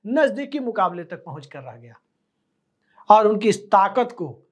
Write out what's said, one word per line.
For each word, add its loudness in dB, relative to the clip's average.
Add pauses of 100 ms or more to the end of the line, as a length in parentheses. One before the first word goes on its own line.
नजदीकी -2
मुकाबले -4
तक -18
पहुंच -18
कर -18
रह -20
गया। -20 (1160)
और 8
उनकी 0
इस 0
ताकत 2
को -12 (160)